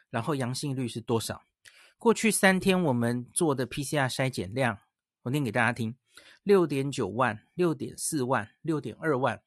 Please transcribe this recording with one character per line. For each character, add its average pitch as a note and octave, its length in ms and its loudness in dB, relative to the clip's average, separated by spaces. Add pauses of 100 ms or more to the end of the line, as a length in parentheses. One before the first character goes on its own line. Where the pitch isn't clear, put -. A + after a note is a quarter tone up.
(120)
然 A#2 100 -4
后 D3 140 -2
阳 B2+ 180 -2
性 C#3 220 -4
率 B2+ 120 -2
是 A2+ 140 -8
多 A2+ 180 0
少。 - 240 -8 (540)
过 A3+ 160 4
去 A3 160 0
三 F#3+ 300 4
天 F#3 240 2
我 C#3+ 100 2
们 A#2+ 400 0
做 D3+ 220 2
的 B2+ 100 -2
P C#3+ 180 -8
C D3+ 140 -4
R C3+ 100 2
筛 C3 220 -2
检 G2 240 -6
量， A#2 240 0 (460)
我 B2 80 -4
念 D3 120 0
给 A2+ 80 -2
大 A#2 140 2
家 A#2+ 80 2
听： A2+ 220 -4 (480)
六 G3 240 6
点 C#3 240 -2
九 B2 160 -2
万、 A2 480 0
六 E3+ 180 2
点 - 240 -10
四 - 240 -2
万、 A#2+ 300 -2 (100)
六 D3+ 180 -2
点 B2 200 -10
二 D3+ 180 0
万， B2+ 300 -2